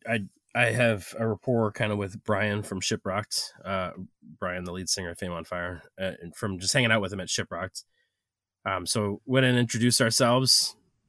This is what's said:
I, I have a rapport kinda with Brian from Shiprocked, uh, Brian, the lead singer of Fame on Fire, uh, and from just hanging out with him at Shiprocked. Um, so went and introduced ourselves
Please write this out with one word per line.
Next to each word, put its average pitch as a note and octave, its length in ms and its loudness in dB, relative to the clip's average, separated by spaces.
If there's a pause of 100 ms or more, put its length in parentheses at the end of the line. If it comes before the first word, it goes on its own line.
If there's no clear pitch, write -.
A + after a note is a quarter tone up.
I, A2+ 180 -2 (300)
I A#2+ 160 4
have A2+ 480 2
a A#2 80 0
rapport A2 440 0
kinda G#2+ 240 -2
with G2 280 -4
Brian G#2 400 0
from G2 180 -6
Shiprocked, - 680 -4 (140)
uh, F#2 260 -4 (480)
Brian, F2+ 240 -4
the F2+ 80 -8
lead F#2 180 -8
singer F2+ 220 -2
of F2 80 -12
Fame F2+ 140 -6
on E2 100 -8
Fire, F2 380 -6 (180)
uh, F#2+ 120 -4 (100)
and E2+ 140 -14
from G2 240 -4
just F#2 140 -2
hanging B2 180 4
out A2+ 100 4
with F#2+ 100 -2
him G2+ 80 -6
at F2+ 100 -6
Shiprocked. F#2 540 -6 (840)
Um, F#2 200 -2
so G#2 400 0
went C3 200 4
and B2 120 6
introduced A#2+ 440 4
ourselves B2 760 4 (340)